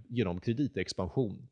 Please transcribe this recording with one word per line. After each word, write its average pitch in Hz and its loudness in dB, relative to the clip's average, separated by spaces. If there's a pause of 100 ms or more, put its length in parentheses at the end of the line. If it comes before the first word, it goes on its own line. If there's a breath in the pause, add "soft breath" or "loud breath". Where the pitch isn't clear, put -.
genom 95 2
kreditexpansion, 98 0